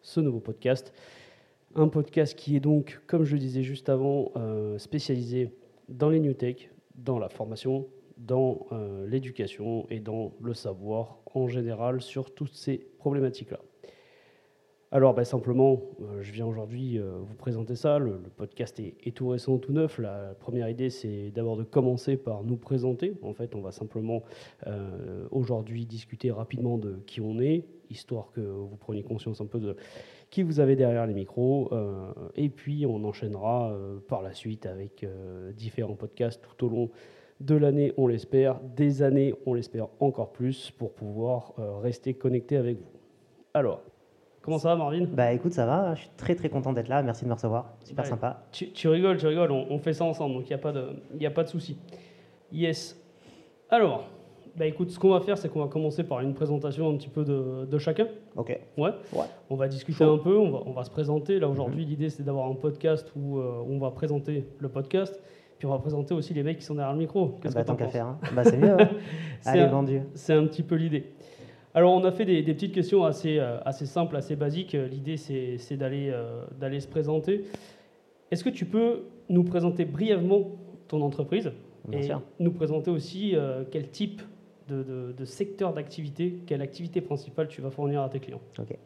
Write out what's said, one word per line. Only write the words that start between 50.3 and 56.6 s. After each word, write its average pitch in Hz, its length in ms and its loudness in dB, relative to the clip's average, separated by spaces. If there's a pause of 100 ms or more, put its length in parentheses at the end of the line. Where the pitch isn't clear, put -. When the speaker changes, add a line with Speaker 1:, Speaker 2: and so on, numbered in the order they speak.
Speaker 1:
donc 127 120 -6
il - 40 -6
y - 20 -2
a 135 60 -2
pas 147 120 -2
de, 135 140 -4 (280)
il 151 80 -6
y 151 40 0
a 147 60 2
pas 165 120 2
de 165 60 -2
souci. - 280 -6 (760)
Yes. 160 440 -2 (720)
Alors, 196 380 6 (480)
bah, 160 100 0
écoute, 165 260 -2
ce - 80 -12
qu'on 190 100 8
va 185 100 8
faire, 196 180 2
c'est 151 120 -4
qu'on 151 120 -2
va 143 60 0
commencer 156 360 0
par 135 180 -2
une 135 120 0
présentation 147 560 0